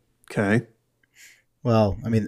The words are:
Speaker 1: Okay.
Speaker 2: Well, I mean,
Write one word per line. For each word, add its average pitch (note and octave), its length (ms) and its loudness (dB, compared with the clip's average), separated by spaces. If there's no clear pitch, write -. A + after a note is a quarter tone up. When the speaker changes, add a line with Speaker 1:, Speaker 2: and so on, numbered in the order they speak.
Speaker 1:
Okay. A2 360 0
Speaker 2:
Well, G#2+ 420 2
I G#2+ 40 -6
mean, A2+ 200 0